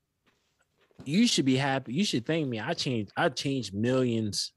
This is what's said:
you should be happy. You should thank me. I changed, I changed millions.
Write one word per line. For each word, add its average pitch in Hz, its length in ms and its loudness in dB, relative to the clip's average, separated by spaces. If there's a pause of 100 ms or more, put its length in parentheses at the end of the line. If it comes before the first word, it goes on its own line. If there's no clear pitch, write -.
(1040)
you 202 220 4
should 160 180 2
be 131 120 4
happy. 135 360 0
You 185 120 0
should 120 200 -2
thank 156 220 0
me. 120 120 -4
I 165 140 -4
changed, 120 420 -2
I 170 140 2
changed 131 440 -4
millions. 113 840 0